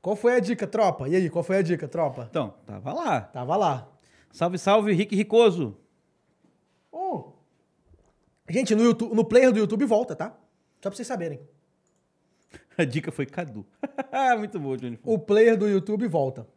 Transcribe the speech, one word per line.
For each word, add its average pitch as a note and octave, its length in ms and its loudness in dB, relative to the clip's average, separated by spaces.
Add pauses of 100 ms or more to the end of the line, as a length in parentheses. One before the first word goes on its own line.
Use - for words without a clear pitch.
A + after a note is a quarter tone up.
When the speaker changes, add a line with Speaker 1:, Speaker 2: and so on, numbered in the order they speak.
Speaker 1:
Qual G3+ 140 -2
foi A#3+ 200 2
a B3 40 6
dica, G#3 280 -2
tropa? F3+ 420 0
E E3+ 60 2
aí, F#3 140 2
qual E3+ 140 -4
foi F#3+ 140 0
a G3 60 4
dica, E3 240 -2
tropa? C3 420 -4
Speaker 2:
Então, C3 240 -4 (120)
tava G#2+ 280 -10
lá. A#3+ 280 -2
Speaker 1:
Tava B2+ 340 -6
lá. D#3 320 0 (440)
Speaker 2:
Salve, F3 280 -4
salve, G#3 340 2
Rick G3+ 220 0
Ricoso. G3+ 600 2 (1160)
Speaker 1:
Ô. D#4+ 400 -8 (1160)
Gente, A3 280 0
no A3 80 4
YouTube, A3+ 320 2
no A3+ 100 4
player B3+ 260 6
do G#3 60 2
YouTube A3 280 0
volta, G#3+ 300 0
tá? F#3+ 140 -8 (520)
Só G3 100 -6
pra - 40 -18
vocês - 120 -12
saberem. E3+ 320 -6 (680)
Speaker 2:
<laughs> - 720 -20
A E3+ 60 2
dica D3 280 -4
foi C#3 140 -4
Cadu. A#2 400 -12 (160)
<laughs> C4 560 -2
Muito G#3 220 -8
boa, C3+ 180 -6
Johnny. A#2 260 -10
Speaker 1:
O A3 140 0
player A3 400 4
do G#3 100 0
YouTube G3+ 400 0
volta. C#3 380 -2 (120)